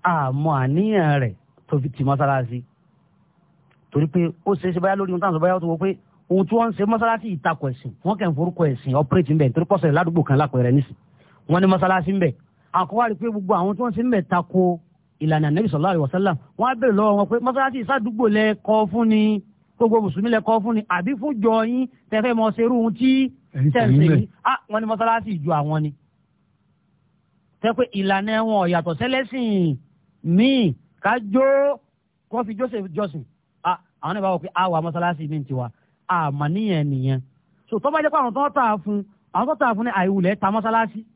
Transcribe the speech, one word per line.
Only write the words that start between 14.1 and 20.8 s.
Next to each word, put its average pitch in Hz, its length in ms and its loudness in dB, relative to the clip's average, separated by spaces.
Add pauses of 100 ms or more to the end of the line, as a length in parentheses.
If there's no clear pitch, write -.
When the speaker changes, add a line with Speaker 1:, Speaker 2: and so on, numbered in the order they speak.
Speaker 1:
tako 180 400 0 (580)
ìlànà 156 280 0
Ànábì 180 200 0
sallallahu 160 260 0
alaihi 151 120 0
wasallam. 180 300 0 (160)
Wọ́n 226 180 -2
á 269 40 -2
béèrè 233 200 0
lọ́wọ́ 208 220 2
wọn 202 120 2
pé 233 100 0
mọ́sálásí 262 400 -2
ìsádùúgbò 240 480 -2
lẹ 214 180 2 (100)
kọ́ 214 320 0
fún 220 200 -2
ni, 214 160 4 (580)
gbogbo 226 180 4
mùsùlùmí 202 320 -2
lẹ 226 100 2
kọ́ 220 200 2
fún 226 140 -2
ni, 214 100 0